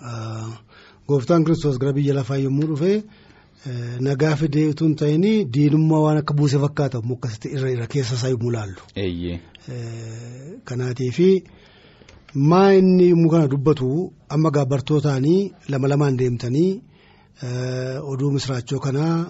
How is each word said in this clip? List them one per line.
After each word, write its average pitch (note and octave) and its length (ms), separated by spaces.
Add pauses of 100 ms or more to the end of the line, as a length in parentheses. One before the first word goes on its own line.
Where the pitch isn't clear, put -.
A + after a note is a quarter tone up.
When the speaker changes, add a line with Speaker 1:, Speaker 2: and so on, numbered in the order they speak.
Speaker 1:
Aa, A2 480 (580)
Gooftaan C#3+ 360
Kiristoos D3 360
gara C3+ 140
biyya C#3 200
lafaa C#3 240
yommuu C3+ 300
dhufe, D#3+ 240 (760)
ee, B2 320
nagaa C#3 360
fidee D3+ 340
utuu D#3 180
hin D3+ 80
ta'in D3+ 280 (300)
diinummaa D#3 500
waan D3+ 140
akka D3+ 160
buuse C#3+ 260
fakkaata C#3 380
yommuu A#2+ 200
akkasitti A2 320
irra C3 220
irra A#2 160
keessa C3 280
isaa B2+ 140
yommuu A#2+ 220
laallu. G#2 300 (140)
Speaker 2:
Eeyyee. F2 440 (300)
Speaker 1:
Ee, A#2+ 920
kanaatiifi B2+ 680 (1080)
maa F3+ 380
inni F#3 360
yommuu E3 220
kana D#3+ 160
dubbatu C3+ 400 (420)
amma D#3 220
gaa C#3+ 140
bartootaanii D3 840 (180)
lama C#3 180
lamaan C#3+ 300
deemtanii, B2+ 540 (720)
ee, B2+ 540
oduu C#3 340
misraachoo C3 480
kanaa, D3 360 (140)